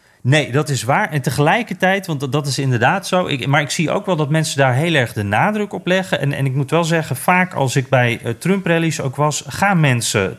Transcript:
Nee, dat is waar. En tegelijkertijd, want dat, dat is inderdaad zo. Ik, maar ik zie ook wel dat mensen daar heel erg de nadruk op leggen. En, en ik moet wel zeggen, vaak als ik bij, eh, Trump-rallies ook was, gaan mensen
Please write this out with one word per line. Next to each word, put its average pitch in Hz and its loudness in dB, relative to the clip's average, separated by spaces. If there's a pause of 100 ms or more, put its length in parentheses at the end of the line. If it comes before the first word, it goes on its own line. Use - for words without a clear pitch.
(240)
Nee, 131 2
dat 143 0
is 123 -4
waar. 160 0
En 147 -2
tegelijkertijd, 185 0
want 151 -4
dat, 135 -4
dat 147 -2
is 135 -2
inderdaad 135 2
zo. 185 0
Ik, 127 -4
maar 143 2
ik 147 -6
zie 151 -2
ook 208 -2
wel 185 0
dat 151 -2
mensen 156 -2
daar 135 4
heel 160 0
erg 127 0
de 107 -4
nadruk 185 0
op 185 -10
leggen. 185 0
En, 143 -2
en 135 -2
ik 135 -2
moet 139 -2
wel 165 2
zeggen, 160 -2
vaak 180 0
als 135 0
ik 131 0
bij, 120 2
eh, 117 -4
Trump-rallies 165 0
ook 131 -4
was, 147 0
gaan 190 2
mensen 117 2